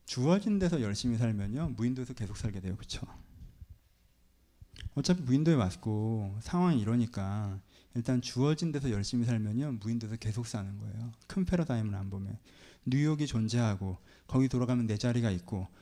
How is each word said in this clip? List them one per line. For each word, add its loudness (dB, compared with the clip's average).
주어진 2
데서 2
열심히 0
살면요, 0
무인도에서 -2
계속 -6
살게 -4
돼요. -4
그쵸? -10
어차피 2
무인도에 4
왔고 0
상황이 2
이러니까 -2
일단 0
주어진 0
데서 -2
열심히 0
살면요, 0
무인도에서 -4
계속 -4
사는 -6
거예요. -8
큰 -2
패러다임을 0
안 -6
보면. -8
뉴욕이 2
존재하고 0
거기 4
돌아가면 2
내 2
자리가 2
있고 -2